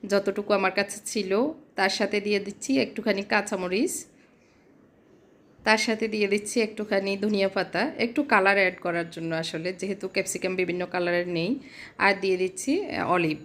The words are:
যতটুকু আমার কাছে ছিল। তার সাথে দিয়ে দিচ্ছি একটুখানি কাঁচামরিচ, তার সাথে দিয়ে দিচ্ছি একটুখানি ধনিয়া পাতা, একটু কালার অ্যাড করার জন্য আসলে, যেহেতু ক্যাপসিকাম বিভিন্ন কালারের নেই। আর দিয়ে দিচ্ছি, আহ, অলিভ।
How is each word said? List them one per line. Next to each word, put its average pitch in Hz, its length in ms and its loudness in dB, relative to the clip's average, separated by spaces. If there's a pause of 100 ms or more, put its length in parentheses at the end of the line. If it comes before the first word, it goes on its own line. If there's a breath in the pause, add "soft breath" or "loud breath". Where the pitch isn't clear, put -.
যতটুকু 196 460 0
আমার 190 180 2
কাছে 202 340 -2
ছিল। 214 480 0 (220)
তার 196 140 2
সাথে 202 320 0
দিয়ে 202 180 0
দিচ্ছি 196 400 -2
একটুখানি 202 440 0
কাঁচামরিচ, 202 800 -2 (1600 soft breath)
তার 220 140 6
সাথে 220 300 0
দিয়ে 214 200 0
দিচ্ছি 208 340 0
একটুখানি 202 560 -2
ধনিয়া 196 320 2
পাতা, 196 480 -2
একটু 240 260 0
কালার 196 340 6
অ্যাড 185 220 2
করার 170 300 -2
জন্য 165 260 -6
আসলে, 165 380 -4
যেহেতু 190 340 -6
ক্যাপসিকাম 185 480 -2
বিভিন্ন 180 300 -2
কালারের 175 420 0
নেই। 180 320 0 (380 loud breath)
আর 202 240 4
দিয়ে 190 160 2
দিচ্ছি, 262 480 0
আহ, - 260 -2
অলিভ। 165 340 2